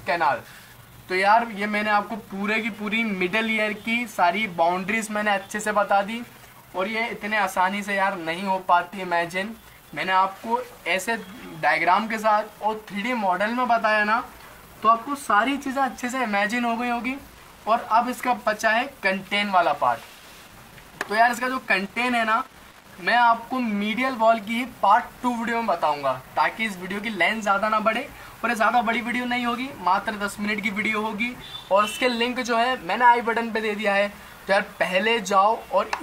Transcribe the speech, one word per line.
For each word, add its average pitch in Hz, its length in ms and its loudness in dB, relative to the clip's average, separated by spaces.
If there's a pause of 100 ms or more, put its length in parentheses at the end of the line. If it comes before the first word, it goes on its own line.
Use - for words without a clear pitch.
canal। 156 360 0 (680)
तो 185 60 -2
यार, 214 360 4
ये 202 160 -4
मैंने 214 220 -2
आपको 208 260 0
पूरे 208 460 -4
की 226 80 -2
पूरी 208 340 -4
middle 208 480 -2
year 214 220 0
की 233 340 -4
सारी 202 400 0
boundaries 185 640 0
मैंने 208 200 0
अच्छे 196 280 -2
से 214 120 -4
बता 202 300 2
दी, 226 200 -6 (540)
और 185 120 -2
ये 226 200 -4
इतने 208 300 -4
आसानी 196 460 0
से 202 120 -4
यार 190 220 0
नहीं 165 260 -6
हो 190 160 0
पाती 180 420 2
इमेजिन। 180 540 -2 (400)
मैंने 165 160 -4
आपको 196 480 2 (280)
ऐसे 190 280 -2 (460)
diagram 165 460 2
के 220 100 -4
साथ 214 440 0
और 214 280 -2
three 196 120 -6
D 247 120 -2
model 202 380 0
में 247 160 0
बताया 214 360 2
ना, 226 200 2 (600)
तो 220 60 4
आपको 233 260 2
सारी 233 420 2
चीज़ें 269 260 -2
अच्छे 247 260 -4
से 254 140 -2
इमेजिन 208 420 0
हो 233 100 0
गई 247 140 -2
होगी। 240 260 -4 (520)
और 233 240 2
अब 233 180 4
इसका 247 240 0 (140)
बचा 214 220 0
है 233 160 2 (180)
contain 202 460 -2
वाला 175 240 4
पार्ट। - 1300 -6
तो 202 80 -4
यार, 233 160 6
इसका 247 180 -4
जो 254 100 -4
contain 240 560 -2
है 226 100 0
ना, 226 180 0 (560)
मैं 190 160 0
आपको 233 420 4
medial 214 600 -2
wall 226 220 6
की 208 140 -8
ही 240 120 -2 (160)
part 220 240 6 (160)
two 247 140 -2
वीडियो 226 220 -2
में 233 100 -2
बताऊंगा, 147 460 0 (220)
ताकि 165 300 0
इस 196 120 -4
video 185 240 -8
की 226 80 -6
लेंथ 208 320 0
ज़्यादा 208 280 2
ना 214 100 2
बढ़े, 220 280 0 (360)
और 226 60 -2
ये 240 60 0
ज़्यादा 226 260 2
बड़ी 226 200 0
video 240 240 -4
नहीं 247 200 -2
होगी, 240 240 -4 (100)
मात्र 196 380 0
दस 208 220 -6
मिनट 208 220 -4
की 214 80 -2
video 214 320 -2
होगी। 220 340 -4 (360)
और 202 140 6
इसके 254 240 0
link 240 300 -2
जो 233 180 0
है 247 280 0
मैंने 214 200 2
आई 240 160 8
बटन 226 300 -2
पे 220 100 -2
दे 214 140 -2
दिया 202 180 0
है। 202 140 2 (400)
तो 190 60 4
यार, 202 80 4 (180)
पहले 196 420 2
जाओ 196 360 4 (160)
और 190 160 2 (140)